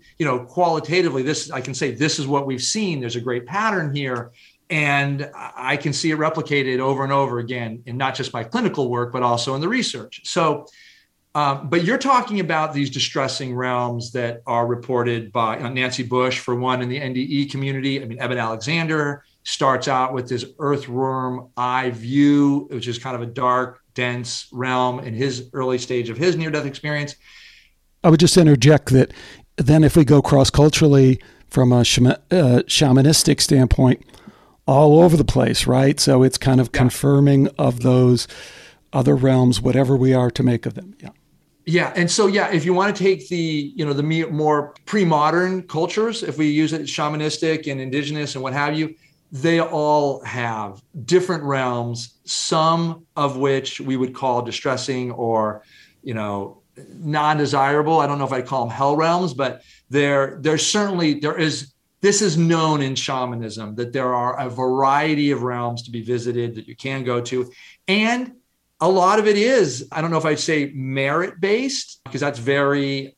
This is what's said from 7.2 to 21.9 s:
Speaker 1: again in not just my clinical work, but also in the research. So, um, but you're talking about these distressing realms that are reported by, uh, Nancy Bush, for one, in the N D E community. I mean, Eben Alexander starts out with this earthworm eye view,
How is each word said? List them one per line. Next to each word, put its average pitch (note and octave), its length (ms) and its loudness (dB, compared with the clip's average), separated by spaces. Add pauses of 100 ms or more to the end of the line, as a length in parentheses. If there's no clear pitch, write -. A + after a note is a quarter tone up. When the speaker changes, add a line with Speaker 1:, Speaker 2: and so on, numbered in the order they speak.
Speaker 1:
again A#2+ 460 -8
in A#2 120 -10
not C3 180 -4
just B2 180 -8
my A#2 100 -6
clinical D3+ 460 -4
work, A#2+ 220 -4
but B2+ 120 -4
also A#2+ 320 -2
in C#3 60 -6
the E3 60 -4
research. F#3 560 -6
So, D#3+ 440 -2 (680)
um, C#3+ 340 -2
but E3+ 140 0
you're A3 140 0
talking B3 420 0
about D#3 340 -2
these C#3+ 160 -2
distressing B2+ 640 -4
realms B2 600 -4
that A#2 340 -6
are A#2+ 180 0
reported A#2+ 680 -2
by, A2+ 260 -2
uh, B2+ 80 -8
Nancy B2+ 360 -4
Bush, B2+ 360 -2
for B2 160 -4
one, B2+ 260 -2
in B2 60 -4
the B2 120 -6
N C3 120 -6
D B2+ 180 -4
E C#3+ 160 -2
community. C3+ 560 -4
I C3 40 -12
mean, A#2 160 -10
Eben B2 160 -4
Alexander C#3+ 880 -4 (180)
starts C3 460 0
out B2+ 240 0
with B2 160 -6
this A#2+ 160 -4 (140)
earthworm C3 960 -4
eye B2+ 320 -2
view, C#3+ 840 2